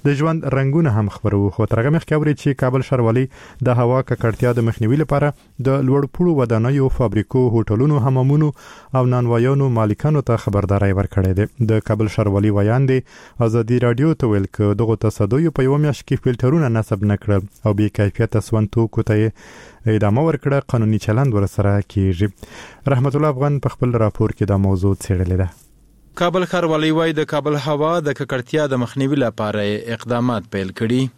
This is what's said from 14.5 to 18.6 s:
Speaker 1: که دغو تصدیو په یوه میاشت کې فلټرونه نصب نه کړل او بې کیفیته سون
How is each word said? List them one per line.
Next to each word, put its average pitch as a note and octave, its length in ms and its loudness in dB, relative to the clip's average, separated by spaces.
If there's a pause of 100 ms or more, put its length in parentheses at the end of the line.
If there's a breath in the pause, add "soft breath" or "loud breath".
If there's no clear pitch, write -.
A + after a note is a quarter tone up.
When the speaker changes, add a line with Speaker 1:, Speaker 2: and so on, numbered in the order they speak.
Speaker 1:
که G#2 240 2
دغو A2+ 240 2
تصدیو A#2+ 540 0
په C3 80 2
یوه C#3+ 180 2
میاشت C#3+ 220 -2
کې C3 180 -2
فلټرونه B2+ 540 2
نصب G#2+ 320 -2
نه G2+ 120 2
کړل G2 240 0 (200)
او G#2+ 120 2
بې G#2+ 200 0
کیفیته G#2+ 500 0
سون G#2+ 180 0 (100)